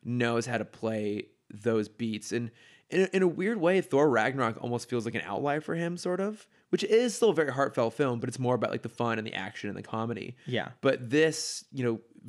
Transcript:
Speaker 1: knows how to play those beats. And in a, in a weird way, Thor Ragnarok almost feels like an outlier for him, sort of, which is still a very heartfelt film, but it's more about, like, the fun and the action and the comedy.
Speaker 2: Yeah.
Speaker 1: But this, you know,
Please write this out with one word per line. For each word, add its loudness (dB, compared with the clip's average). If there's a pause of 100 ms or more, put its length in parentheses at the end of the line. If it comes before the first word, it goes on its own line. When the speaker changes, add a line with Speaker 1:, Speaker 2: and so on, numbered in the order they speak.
Speaker 1:
knows 0
how -4
to -2
play -4 (240)
those 0
beats. -6
And -4 (380)
in 2
a, 4
in 4
a 4
weird -2
way, 4
Thor 4
Ragnarok 2
almost -4
feels -2
like -6
an -2
outlier -2
for -6
him, -4
sort -4
of, -6 (240)
which 0
is 4
still 4
a 0
very 2
heartfelt 0
film, 0
but -4
it's -8
more 2
about, 0
like, -4
the -8
fun -2
and -6
the -10
action -8
and -8
the -10
comedy. -6 (100)
Speaker 2:
Yeah. -4 (100)
Speaker 1:
But 2
this, 0
you -4
know, 0 (280)